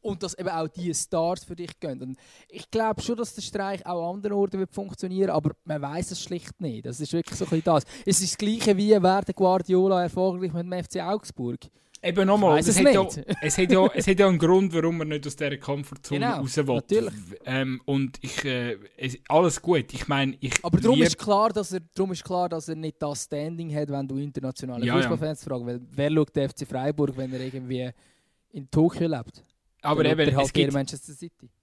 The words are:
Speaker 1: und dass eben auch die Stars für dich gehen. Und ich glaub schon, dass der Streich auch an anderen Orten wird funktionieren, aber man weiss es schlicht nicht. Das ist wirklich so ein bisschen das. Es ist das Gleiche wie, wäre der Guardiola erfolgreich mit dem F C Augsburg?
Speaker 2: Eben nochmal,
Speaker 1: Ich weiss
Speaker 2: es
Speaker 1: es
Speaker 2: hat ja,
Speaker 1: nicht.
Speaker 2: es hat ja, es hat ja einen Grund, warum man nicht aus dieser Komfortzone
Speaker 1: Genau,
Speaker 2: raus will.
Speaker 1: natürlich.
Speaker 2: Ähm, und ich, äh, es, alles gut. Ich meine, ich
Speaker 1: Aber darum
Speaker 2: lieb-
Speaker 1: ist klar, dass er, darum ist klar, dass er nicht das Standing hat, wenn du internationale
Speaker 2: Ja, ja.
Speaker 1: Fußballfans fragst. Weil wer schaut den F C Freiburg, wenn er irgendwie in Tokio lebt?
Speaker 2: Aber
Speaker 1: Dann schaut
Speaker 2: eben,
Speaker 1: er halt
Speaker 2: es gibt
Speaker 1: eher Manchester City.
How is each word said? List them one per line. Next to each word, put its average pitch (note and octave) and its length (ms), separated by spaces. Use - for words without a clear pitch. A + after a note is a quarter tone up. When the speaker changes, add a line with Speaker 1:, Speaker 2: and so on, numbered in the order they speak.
Speaker 1:
und G3 220
dass F#3 140
eben F#3 120
auch E3 180
die F3 260
Stars E3+ 520
für F3 100
dich E3+ 240
gehen. C#3 220
Und C3 160
ich - 220
glaub A3 300
schon, A#3 160
dass A3+ 180
der G#3 60
Streich G3 440
auch E3+ 240
an F#3 60
anderen G3+ 220
Orten G3 220
wird F#3 140
funktionieren, F#3+ 580
aber D3+ 200
man D3+ 160
weiss D3+ 300
es F3+ 100
schlicht - 400
nicht. B2 240
Das B2 140
ist D3 140
wirklich - 240
so F#3+ 80
ein D#3 40
bisschen D#3+ 160
das. D#3+ 180
Es G3 160
ist F#3 120
das - 40
Gleiche G#3+ 400
wie, G#3 140
wäre F#3+ 340
der F#3 80
Guardiola F#3 680
erfolgreich F3+ 500
mit E3+ 100
dem F3+ 100
F F3 160
C F3+ 120
Augsburg? E3+ 580
Speaker 2:
Eben F#3 220
nochmal, F#3+ 320
Speaker 1:
Ich E3 80
weiss A3 80
Speaker 2:
es F#3+ 60
Speaker 1:
es C4+ 40
Speaker 2:
hat C#4 80
ja, G3 100
Speaker 1:
nicht. - 380
Speaker 2:
es D3+ 160
hat F#3 140
ja, F#3+ 240
es - 120
hat F#3+ 120
ja G3 80
einen F3+ 100
Grund, F3 360
warum E3 240
man D#3 100
nicht D3+ 180
aus C#3+ 120
dieser C#3+ 180
Komfortzone C#3+ 640
Speaker 1:
Genau, A3+ 200
Speaker 2:
raus C3+ 180
will. D3 80
Speaker 1:
natürlich. F#3+ 480
Speaker 2:
Ähm, C3 400
und C#3 340
ich, - 240
äh, B2 340
es, B2+ 200
alles D#3+ 320
gut. E3 320
Ich - 160
meine, C#3 320
ich B2+ 100
Speaker 1:
Aber E3 160
darum B3 160
Speaker 2:
lieb- A#3 100
Speaker 1:
ist D#3 100
klar, G#3+ 360
dass G#3 180
er, F#3 80
darum F#3+ 160
ist F3 140
klar, F3+ 240
dass E3 180
er D#3+ 80
nicht D#3 260
das C#3+ 220
Standing D#3+ 500
hat, D3 160
wenn C#3 160
du C3+ 120
internationale C3 680
Speaker 2:
Ja, A#2+ 100
ja. A#2 40
Speaker 1:
Fußballfans B2+ 460
fragst. B2 200
Weil A#2+ 140
wer C#3+ 200
schaut D#3 240
den C#3+ 80
F C3 120
C C3+ 100
Freiburg, C#3 500
wenn C3 160
er C3 80
irgendwie B2+ 500
in C#3 180
Tokio E3+ 380
lebt? C3+ 380
Speaker 2:
Aber D#3 220
Speaker 1:
Dann D#3 80
schaut D#3 80
Speaker 2:
eben, D3+ 100
Speaker 1:
er B2+ 60
halt C#3 120
Speaker 2:
es C3+ 60
gibt C#3+ 140
Speaker 1:
eher C#3 60
Manchester C#3 400
City. C#3+ 360